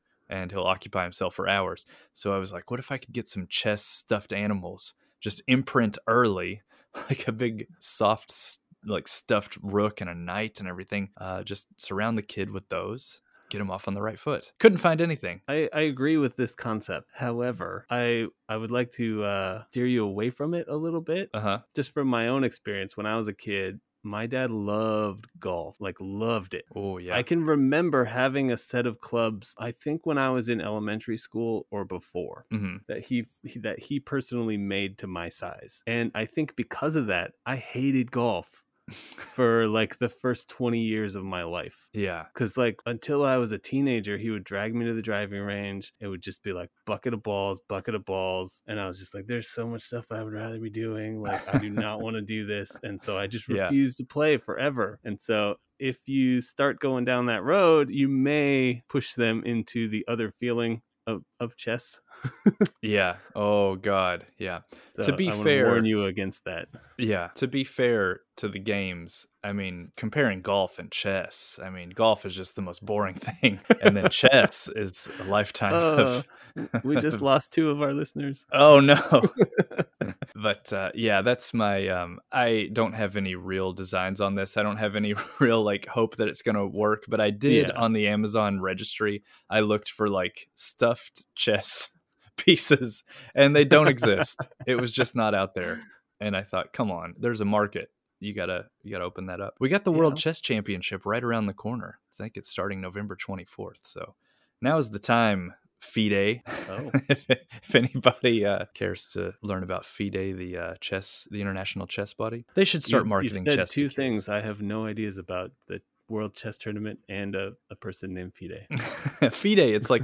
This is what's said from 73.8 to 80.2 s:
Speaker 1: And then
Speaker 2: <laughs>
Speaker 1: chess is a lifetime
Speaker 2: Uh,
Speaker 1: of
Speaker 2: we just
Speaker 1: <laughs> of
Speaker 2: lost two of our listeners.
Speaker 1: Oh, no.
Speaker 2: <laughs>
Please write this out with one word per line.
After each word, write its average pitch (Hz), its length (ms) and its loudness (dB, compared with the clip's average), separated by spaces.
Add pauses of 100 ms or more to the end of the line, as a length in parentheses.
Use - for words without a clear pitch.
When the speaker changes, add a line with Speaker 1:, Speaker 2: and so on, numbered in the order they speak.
Speaker 1:
And 101 140 8
then 95 120 4
Speaker 2:
<laughs> - 20 4
Speaker 1:
chess - 640 6
is 98 320 -6 (120)
a 95 40 -10
lifetime 101 500 0
Speaker 2:
Uh, 147 480 4 (340)
Speaker 1:
of - 280 -4
Speaker 2:
we 143 160 2
just 151 160 0
Speaker 1:
<laughs> - 0 -
of 107 60 -6
Speaker 2:
lost 135 300 4
two 160 180 4
of 147 120 -2
our 139 100 2
listeners. 143 600 -6
Speaker 1:
Oh, 143 280 12
no. 139 160 10 (320)
Speaker 2:
<laughs> - 60 -8 (1000)